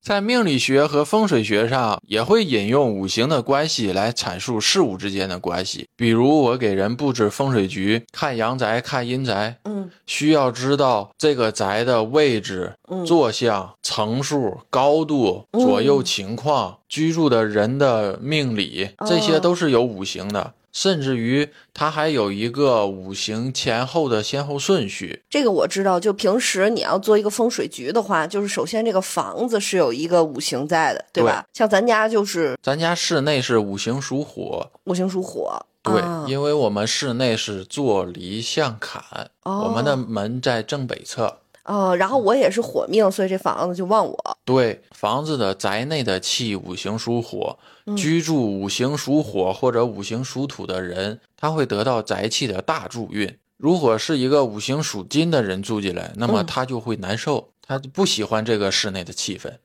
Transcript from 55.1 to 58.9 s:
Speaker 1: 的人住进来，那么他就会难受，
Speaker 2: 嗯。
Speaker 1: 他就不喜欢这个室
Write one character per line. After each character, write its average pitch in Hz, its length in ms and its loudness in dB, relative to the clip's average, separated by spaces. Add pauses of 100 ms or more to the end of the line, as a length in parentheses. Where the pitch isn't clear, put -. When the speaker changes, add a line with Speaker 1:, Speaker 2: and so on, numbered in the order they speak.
Speaker 1:
的 151 140 2
人 95 180 -2
住 107 200 -2
进 98 120 -2
来， 85 220 -8
那 113 140 -2
么 202 160 2
他 131 200 -4
就 127 140 -6
会 113 200 -4
难 98 200 -4
受， 143 200 -2
Speaker 2:
嗯。 - 120 -10 (160)
Speaker 1:
他 135 140 -4
就 135 100 -16
不 190 160 2
喜 - 160 0
欢 110 220 0
这 113 120 2
个 101 140 2
室 98 220 -2